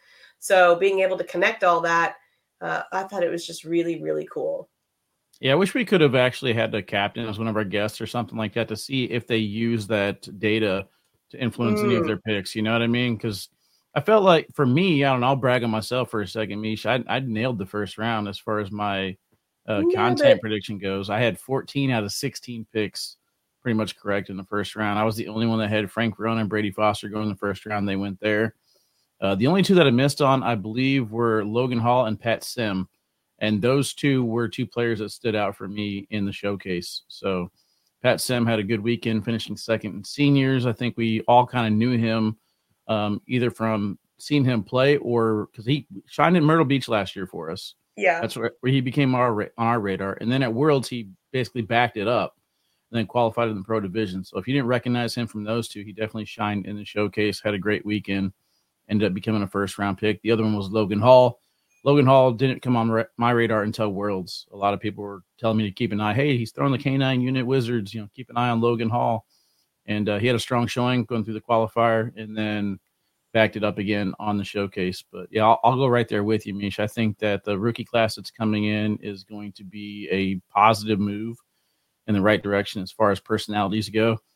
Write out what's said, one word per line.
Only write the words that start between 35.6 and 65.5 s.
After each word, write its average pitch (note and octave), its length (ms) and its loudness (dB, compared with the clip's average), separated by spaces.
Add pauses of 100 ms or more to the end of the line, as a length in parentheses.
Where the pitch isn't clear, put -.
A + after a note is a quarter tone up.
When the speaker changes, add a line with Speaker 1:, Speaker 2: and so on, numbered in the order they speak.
Speaker 2:
me G2+ 440 -6
in G#2 140 -2
the G2 60 -4
showcase. F#2+ 760 -6
So F#2 420 -4 (540)
Pat A#2+ 180 2
Sim A#2+ 240 0
had A2+ 140 2
a G#2 40 -2
good G#2 180 -2
weekend, A2+ 440 -2
finishing G#2+ 320 -6
second A2 380 -4
in G2+ 80 -12
seniors. C3+ 640 2
I A#2 80 0
think A#2+ 220 -4
we A2+ 260 0
all A#2+ 260 6
kinda A#2 240 0
knew A#2 260 2
him, A2 400 0 (500)
um, G#2 400 -2
either B2 220 0
from A2 480 -2 (220)
seeing C#3+ 260 0
him A#2+ 180 2
play C3+ 340 4
or A2+ 500 0
'cause G#2 180 -20
he C#3 220 -2 (180)
shined E3+ 320 4
in D#3 80 4
Myrtle D#3+ 200 4
Beach C3 220 0
last G#2 280 -2
year G2 100 -6
for E2 240 -10
us. - 240 -10 (240)
Speaker 1:
Yeah. F3 240 0
Speaker 2:
That's F#3 160 -6
where, A2+ 220 -4
where B2+ 120 0
he C3+ 100 4
became B2+ 340 2
our B2 180 2
ra-, G#2 140 -2 (100)
on A2+ 100 0
our A#2 120 2
radar. G2 420 -4
And A2+ 100 -2
then C3+ 120 2
at A2+ 100 0
Worlds, C#3 340 2
he A2+ 220 -10 (220)
basically B2 320 -4
backed A#2 340 0
it G2+ 100 -2
up G#2+ 300 0 (540)
and A#2 60 -4
then G#2+ 100 0
qualified A#2 420 0
in G#2+ 60 -4
the F#2 80 -6
pro A2 160 -2
division. F#2+ 440 -4
So - 140 -14
if F#2 100 -6
you C3+ 60 0
didn't C3+ 140 2
recognize A#2+ 480 0
him A#2 120 -2
from G#2+ 160 -10
those A2+ 240 -2
two, G#2 140 -14
he G#2 120 -14
definitely G#2+ 320 -6
shined G#2 420 -4
in G#2+ 100 -10
the G#2 80 -14
showcase, G#2 560 -2
had G#2 120 -2
a G2+ 60 -2
great G2+ 260 -2
weekend, G2 460 -2 (560)
ended G#2 200 2
up F2+ 60 -2
becoming G#2 280 -2
a G2 60 -2
first G2 300 -4
round G2+ 200 -2
pick. G#2+ 240 -2
The G#2+ 100 0
other A2+ 120 2
one G#2+ 120 2
was F#2+ 140 -4
Logan G#2 300 0
Hall. B2 400 8 (440)
Logan C#3+ 220 6
Hall C3 260 6
didn't B2+ 300 0
come B2+ 140 2
on A2+ 160 2
ra-, A2+ 120 2 (140)
my A#2+ 140 2
radar A2+ 320 2
until G#2+ 300 -2
Worlds. F#2+ 580 -4
A G2+ 60 -16
lot G2+ 160 2
of F#2 80 -4
people G#2 220 -6
were G2+ 200 -12 (140)
telling A2 200 2